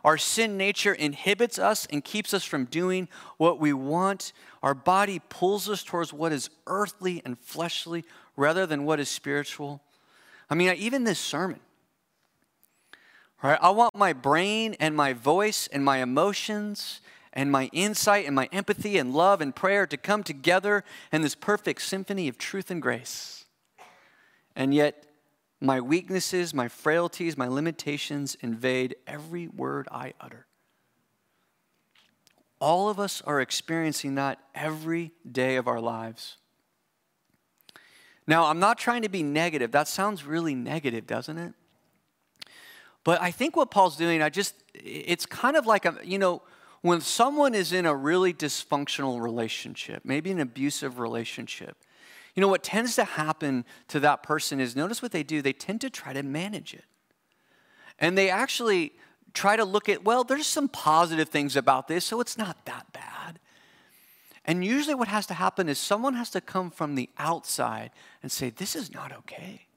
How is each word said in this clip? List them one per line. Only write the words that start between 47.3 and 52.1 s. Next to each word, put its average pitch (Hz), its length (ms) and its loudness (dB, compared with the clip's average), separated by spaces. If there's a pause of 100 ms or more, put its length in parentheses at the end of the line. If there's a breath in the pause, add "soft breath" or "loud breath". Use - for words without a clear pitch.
is 180 200 0
in 180 120 2
a 151 120 4
really 175 360 2
dysfunctional 139 880 -2
relationship, 117 840 -6
maybe 156 260 -2
an 185 80 -2
abusive 131 640 -4
relationship, 117 800 -8 (580 loud breath)